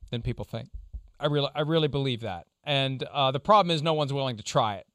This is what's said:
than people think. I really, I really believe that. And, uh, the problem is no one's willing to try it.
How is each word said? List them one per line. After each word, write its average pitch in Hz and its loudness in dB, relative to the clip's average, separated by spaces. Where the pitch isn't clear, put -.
than 120 -6
people 113 -6
think. - -10
I 147 0
really, 143 0
I 147 -2
really 156 2
believe 135 -2
that. 95 -8
And, 135 -2
uh, 135 0
the 139 -2
problem 196 6
is 147 0
no 160 2
one's 147 0
willing 135 -2
to 104 -12
try 110 2
it. 85 -14